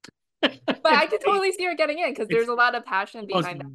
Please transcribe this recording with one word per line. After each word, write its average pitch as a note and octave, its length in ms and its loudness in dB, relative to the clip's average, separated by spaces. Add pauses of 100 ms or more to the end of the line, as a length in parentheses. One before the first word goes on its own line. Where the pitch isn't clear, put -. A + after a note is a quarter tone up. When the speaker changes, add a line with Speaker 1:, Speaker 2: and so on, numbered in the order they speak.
(420)
Speaker 1:
But - 520 0
I D#4 120 4
could - 140 -2
Speaker 2:
<laughs> - 40 -12
Speaker 1:
totally F#4+ 280 2
see F4+ 140 -4
her E4+ 100 -2
getting D4+ 240 0
in, D4 160 -2
'cause - 80 -4
Speaker 2:
It's G#3+ 80 -4
Speaker 1:
there's A3+ 160 2
a A#3+ 60 -2
lot A#3+ 200 2
of A#3+ 100 -6
passion G3+ 460 -6
Speaker 2:
almost, F3+ 160 0
Speaker 1:
behind E3+ 140 -8
that C#3 140 -12